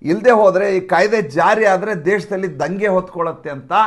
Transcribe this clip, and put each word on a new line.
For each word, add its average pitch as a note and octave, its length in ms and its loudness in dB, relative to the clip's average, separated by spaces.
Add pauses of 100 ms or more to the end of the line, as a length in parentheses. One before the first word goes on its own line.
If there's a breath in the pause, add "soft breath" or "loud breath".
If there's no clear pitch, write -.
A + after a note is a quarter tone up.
ಇಲ್ಲದೆ G3+ 300 2
ಹೋದರೆ G3 460 4
ಈ - 20 -2
ಕಾಯ್ದೆ F#3 420 0
ಜಾರಿ E3+ 440 2
ಆದರೆ G3 400 0
ದೇಶದಲ್ಲಿ F#3+ 540 -4
ದಂಗೆ F#3+ 280 -4
ಹೊತ್ಕೊಳ್ಳುತ್ತೆ F3 600 -4
ಅಂತ C3+ 220 -12 (160)